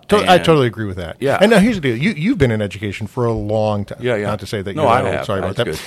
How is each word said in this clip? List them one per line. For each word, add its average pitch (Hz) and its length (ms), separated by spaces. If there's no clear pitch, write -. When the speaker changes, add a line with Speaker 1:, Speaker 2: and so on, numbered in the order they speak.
Speaker 1:
To-, 202 80
I 185 200
Speaker 2:
and 165 80
Speaker 1:
totally 156 220
agree 110 180
with 92 140
that. 85 200
Speaker 2:
Yeah. 135 220
Speaker 1:
And 208 100
now 226 80
here's 214 180
the 185 40
deal. 131 160
You, 156 140
you've 196 260
been 135 140
in 110 100
education 101 460
for 123 180
a 117 80
long 107 540
time. - 160
Speaker 2:
Yeah, 120 140
yeah. 104 100
Speaker 1:
Not 104 140
to 98 60
say 104 140
that 98 160
Speaker 2:
No, 156 60
Speaker 1:
you're 131 80
Speaker 2:
I 120 120
Speaker 1:
old. 87 120
Speaker 2:
have. 65 100
Speaker 1:
Sorry 98 140
about 92 180
Speaker 2:
That's 78 220
Speaker 1:
that. - 80